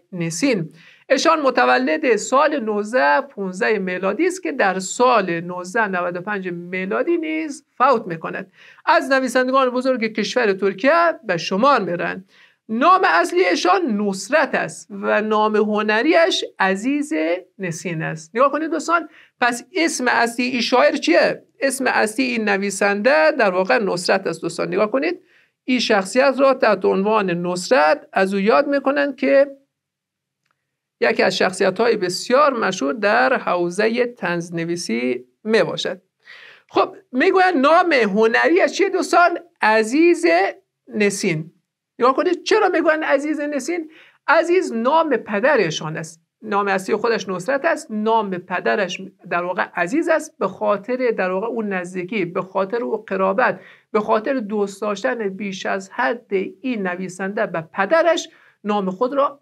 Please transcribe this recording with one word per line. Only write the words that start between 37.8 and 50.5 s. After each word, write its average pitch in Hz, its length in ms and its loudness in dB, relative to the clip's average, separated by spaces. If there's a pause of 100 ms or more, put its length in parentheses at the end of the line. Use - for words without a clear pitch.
هنریش 240 800 4
چیه 392 160 2
دوستان؟ 349 500 2 (240)
عزیز 254 640 4 (640)
نسین. 196 640 -2 (460)
نگاه 254 180 4
کنید 339 260 0
چرا 415 260 2
می‌گویند 320 360 2
عزیز 294 360 0
نسین؟ 294 500 -6 (360)
عزیز 330 460 2
نام 262 440 2
پدرشان 202 800 0
است. - 260 -14 (200)
نام 202 260 -2
اصلی 190 280 0
خودش 214 320 -2
نصرت 196 360 -4
است، 311 260 -2
نام 214 400 0
پدرش 185 720 -4 (280)
در 175 120 -2
واقع 180 200 -4
عزیز 220 460 -2
است، 320 300 -2
به 196 100 -2
خاطر 214 640 -2